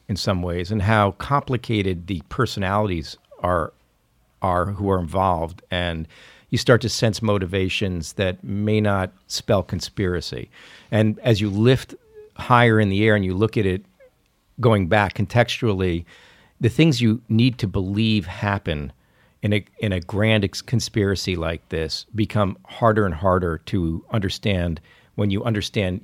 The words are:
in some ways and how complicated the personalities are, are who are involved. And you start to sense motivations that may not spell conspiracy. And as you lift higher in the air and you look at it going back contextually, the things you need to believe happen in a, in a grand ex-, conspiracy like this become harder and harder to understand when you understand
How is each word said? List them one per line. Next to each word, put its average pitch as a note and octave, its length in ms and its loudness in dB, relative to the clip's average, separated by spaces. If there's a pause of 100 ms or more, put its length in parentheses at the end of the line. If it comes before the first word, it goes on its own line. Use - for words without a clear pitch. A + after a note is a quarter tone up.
in G2 80 -4
some F#2 260 -2
ways F2+ 300 -4
and G#2+ 100 -2
how G#2 300 4
complicated G#2+ 960 -2
the F2+ 200 -4
personalities G2 880 -2 (240)
are, F2+ 320 0 (680)
are F2+ 240 0
who G2 240 -4
are F#2+ 80 2
involved. F2 720 -2
And E2+ 380 -4 (420)
you B2 80 -2
start B2 240 4
to A2+ 60 -4
sense A2+ 340 -2
motivations F#2+ 920 -2
that F#2 280 -2
may G#2+ 380 0
not G2 320 0 (160)
spell G2 340 -2
conspiracy. F2+ 880 -6 (400)
And G#2+ 300 2
as A2 200 4
you G#2 80 0
lift A2+ 460 2 (420)
higher A#2+ 440 4
in G#2 80 2
the G2+ 180 2
air G#2+ 80 6
and G2+ 100 2
you F#2 100 -2
look G#2+ 220 0
at G2+ 100 0
it F#2+ 180 -2 (720)
going G#2 300 4
back G#2 260 2
contextually, F#2+ 880 0 (560)
the A#2 80 2
things D3+ 320 4
you A#2 280 2
need A#2 300 2
to A2+ 80 -2
believe G2+ 600 0
happen F2 640 -4 (500)
in G#2 100 2
a, G#2 120 0 (160)
in G#2 120 0
a F#2 80 -2
grand G#2 440 2
ex-, - 180 -6
conspiracy G2 720 -2
like E2 320 -6
this D#2+ 460 -6
become G#2 420 0 (100)
harder G#2+ 380 2
and F2 100 -2
harder F2+ 520 0
to E2 460 -2
understand F#2 680 -2 (340)
when G#2 160 0
you G2+ 140 0
understand G#2 580 -2